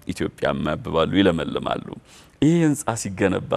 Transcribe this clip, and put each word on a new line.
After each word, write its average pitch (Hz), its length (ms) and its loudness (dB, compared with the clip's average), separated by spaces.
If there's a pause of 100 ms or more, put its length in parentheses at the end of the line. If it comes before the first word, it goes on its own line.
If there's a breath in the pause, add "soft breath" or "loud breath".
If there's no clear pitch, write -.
ኢትዮጵያም 71 580 -2
ያብባሉ፣ 80 480 0
ይለመልማሉ። 82 720 0 (560 loud breath)
ይህ 160 180 6
ህንፃ 143 360 0
ሲገነባ 92 600 -2